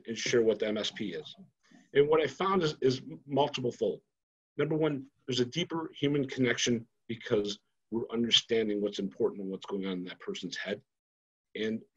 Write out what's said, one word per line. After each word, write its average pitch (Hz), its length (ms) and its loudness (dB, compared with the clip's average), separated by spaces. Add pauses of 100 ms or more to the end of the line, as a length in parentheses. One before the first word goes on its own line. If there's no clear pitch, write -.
and 113 100 -6
share 120 260 4
what 110 160 4
the 110 100 0
M 107 80 0
S 104 140 -2
P 98 240 -6
is. - 200 -10 (600)
And 143 120 8
what 160 140 4
I 147 60 0
found 190 360 2
is, 151 200 0
is 127 180 2 (260)
multiple 139 460 0
fold. 113 280 -2 (580)
Number 151 160 0
one, 151 300 0 (220)
there's 123 140 -2
a 123 40 4
deeper 165 500 -4
human 143 320 2
connection 120 600 0 (220)
because 104 500 -2 (320)
we're 113 200 -4
understanding 113 720 2
what's 101 180 -2
important 101 440 -2
and 95 80 -8
what's 95 160 -10
going 95 180 -4
on 95 80 -2
in 90 120 -4
that 90 160 -12
person's - 360 -10
head. 101 240 -6 (720)
And 110 260 -2 (160)